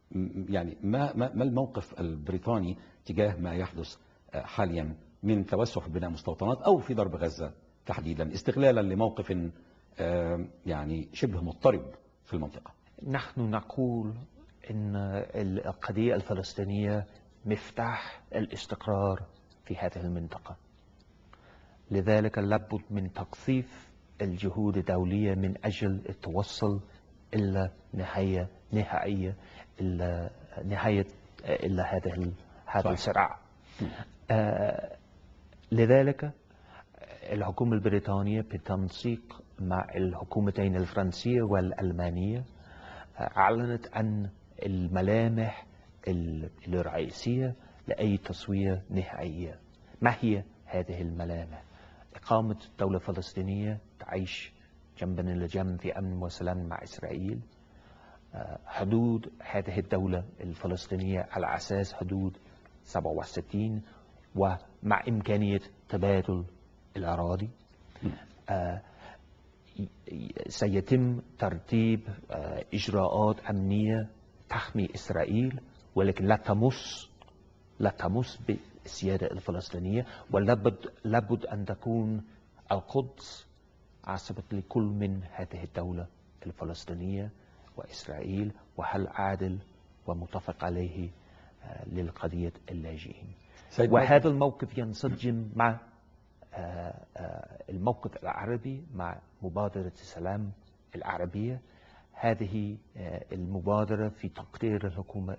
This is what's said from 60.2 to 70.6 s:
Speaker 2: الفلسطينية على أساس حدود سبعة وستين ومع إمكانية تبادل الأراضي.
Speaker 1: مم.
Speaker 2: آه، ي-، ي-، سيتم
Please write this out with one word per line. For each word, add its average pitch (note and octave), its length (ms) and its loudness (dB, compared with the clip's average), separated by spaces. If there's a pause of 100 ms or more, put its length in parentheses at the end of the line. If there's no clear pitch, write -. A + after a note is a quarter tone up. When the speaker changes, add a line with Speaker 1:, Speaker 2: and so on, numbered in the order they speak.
Speaker 2:
الفلسطينية F#2 920 -2
على - 240 -2
أساس G2 400 -2
حدود F#2+ 420 -2 (460)
سبعة D#2+ 300 -2
وستين G#2+ 720 -2 (520)
ومع G2 720 2
إمكانية G#2 520 2 (280)
تبادل F#2+ 560 2 (520)
الأراضي. F2 540 0 (520)
Speaker 1:
مم. G2+ 80 -2 (400)
Speaker 2:
آه، F2+ 320 -2 (960)
ي-، G3+ 100 -4 (240)
ي-، A#1+ 200 -10 (160)
سيتم A#2+ 720 4 (180)